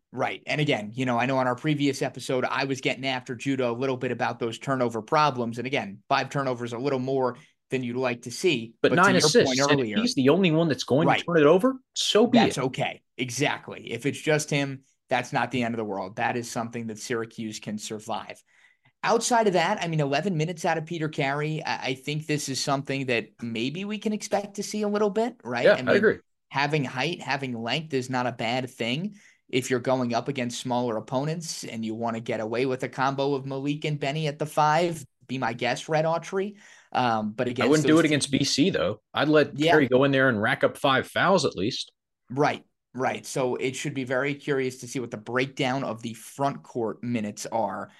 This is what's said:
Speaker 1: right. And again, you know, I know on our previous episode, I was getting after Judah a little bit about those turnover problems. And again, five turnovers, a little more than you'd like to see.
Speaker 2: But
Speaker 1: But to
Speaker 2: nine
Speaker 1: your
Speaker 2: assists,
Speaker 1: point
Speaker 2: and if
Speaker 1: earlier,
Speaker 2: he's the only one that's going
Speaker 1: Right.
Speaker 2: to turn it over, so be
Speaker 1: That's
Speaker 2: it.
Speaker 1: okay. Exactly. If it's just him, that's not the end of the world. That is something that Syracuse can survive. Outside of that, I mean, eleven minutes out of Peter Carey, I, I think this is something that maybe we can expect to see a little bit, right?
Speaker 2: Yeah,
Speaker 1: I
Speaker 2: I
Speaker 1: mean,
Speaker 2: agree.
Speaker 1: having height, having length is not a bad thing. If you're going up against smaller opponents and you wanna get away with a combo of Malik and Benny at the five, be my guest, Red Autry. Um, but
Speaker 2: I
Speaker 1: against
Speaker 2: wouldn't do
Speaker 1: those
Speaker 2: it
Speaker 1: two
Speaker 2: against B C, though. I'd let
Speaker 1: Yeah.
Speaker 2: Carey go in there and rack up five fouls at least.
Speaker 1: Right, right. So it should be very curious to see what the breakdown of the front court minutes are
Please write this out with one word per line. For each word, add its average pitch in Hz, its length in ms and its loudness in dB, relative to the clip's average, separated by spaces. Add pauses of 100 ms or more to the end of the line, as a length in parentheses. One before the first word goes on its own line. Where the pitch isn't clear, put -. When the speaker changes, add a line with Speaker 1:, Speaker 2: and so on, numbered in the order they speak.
(100)
Speaker 1:
right. 110 380 -4
And 135 120 0
again, 113 320 0
you 127 140 -2
know, 120 140 2
I 123 60 2
know 135 120 0
on 127 80 2
our 123 80 2
previous 143 480 0
episode, 127 420 -2
I 131 200 0
was 135 160 -2
getting 131 260 -2
after 127 300 -4
Judah 131 340 0
a - 0 -
little 127 260 -2
bit 123 140 -4
about 120 300 -2
those 113 180 -4
turnover 120 440 -2
problems. 123 560 2
And 120 100 -6
again, 104 300 -4 (100)
five 135 220 0
turnovers, 123 420 -2
a 113 60 -6
little 135 200 0
more 127 380 0 (340)
than 131 140 -2
you'd 120 100 -4
like 123 280 -2
to 123 100 -10
see. 123 500 0
Speaker 2:
But 135 80 6
Speaker 1:
But 165 60 4
to 175 60 6
Speaker 2:
nine 190 120 6
Speaker 1:
your 175 40 4
Speaker 2:
assists, 170 280 6
Speaker 1:
point 131 140 0
Speaker 2:
and 143 100 4
if 143 80 6
Speaker 1:
earlier, 107 200 -2
Speaker 2:
he's - 180 0
the 131 140 6
only 180 200 6
one 165 160 4
that's 139 160 0
going 143 240 4
Speaker 1:
Right. 113 140 4
Speaker 2:
to - 40 -6
turn 170 140 2
it 143 80 8
over, 190 300 6 (180)
so - 320 4
be - 100 2
Speaker 1:
That's - 220 4
Speaker 2:
it. 131 60 0
Speaker 1:
okay. 127 360 -4 (160)
Exactly. 113 760 -4
If 120 140 -6
it's 131 140 -2
just 151 300 0
him, 139 300 -2 (280)
that's 123 240 -2
not 120 200 0
the 127 100 0
end 117 120 -2
of - 20 -6
the 113 80 -4
world. 98 320 -6
That 120 200 -2
is 120 140 -6
something 117 380 -6
that 110 100 -10
Syracuse 113 640 -6
can 107 180 -8
survive. 104 640 -10 (600)
Outside 226 420 2
of 190 60 6
that, 180 280 2
I 180 60 -4
mean, 160 140 0
eleven 139 360 0
minutes 160 280 -2
out 165 140 2
of 156 80 -4
Peter 160 220 -4
Carey, 151 560 -2
I, 120 260 -4
I 131 40 -2
think 151 320 -6
this 147 220 -2
is 131 120 -4
something 139 460 -2
that 117 220 0 (120)
maybe 117 440 -6
we 214 140 -6
can 214 140 -4
expect 202 420 -4
to 196 100 -8
see 214 180 -6
a 208 60 0
little 208 220 0
bit, 220 340 -2
right? 123 220 -2
Speaker 2:
Yeah, 196 80 8
Speaker 1:
I - 40 2
Speaker 2:
I 131 40 -6
Speaker 1:
mean, - 140 4
Speaker 2:
agree. 208 220 4 (300)
Speaker 1:
having 143 360 0
height, 131 380 -4
having 135 340 -4
length 139 380 -4
is 123 160 -2
not 123 160 0
a 120 60 -2
bad 123 360 -2
thing. 143 460 -4 (340)
If 127 220 -2
you're 127 80 2
going 127 340 0
up 117 140 -2
against 120 320 -4
smaller 123 380 -2
opponents 151 640 -6
and 113 220 -8
you 110 100 -4
wanna 113 240 -4
get 113 220 -4
away 117 260 -2
with 127 160 -2
a 131 60 -4
combo 139 460 -2
of 135 120 -6
Malik 143 380 -4
and 151 160 -4
Benny 151 260 -2
at 147 140 -4
the 151 60 -2
five, 156 600 2 (220)
be 131 100 -4
my 120 140 -2
guest, 123 360 -4
Red 160 160 2
Autry. 190 520 -2 (360)
Um, 110 380 2
but 123 160 -2
Speaker 2:
I 123 60 -2
Speaker 1:
against 123 180 2
Speaker 2:
wouldn't 151 160 6
do 151 80 8
Speaker 1:
those 165 60 8
Speaker 2:
it - 20 6
Speaker 1:
two 170 60 4
Speaker 2:
against 143 240 2
B 135 100 2
C, 147 280 2
though. - 300 0 (140)
I'd 143 140 2
let 151 280 4
Speaker 1:
Yeah. 156 140 4
Speaker 2:
Carey 151 160 6
go 127 160 4
in 139 80 4
there 135 180 4
and 107 140 2
rack 131 220 2
up 127 120 0
five 131 300 2
fouls 165 380 2
at - 100 0
least. - 380 -4 (380)
Speaker 1:
Right, 131 340 0 (300)
right. 117 300 -4
So 127 300 -2
it 127 220 -4
should 147 180 -6
be 135 80 -4
very 135 320 -2
curious 135 440 -4
to 120 100 -14
see 143 100 -8
what 117 140 -6
the 110 40 -6
breakdown 131 680 -2
of 113 180 -6
the 117 120 -8
front 143 500 -4
court 113 400 -4
minutes 110 420 -4
are 101 540 -4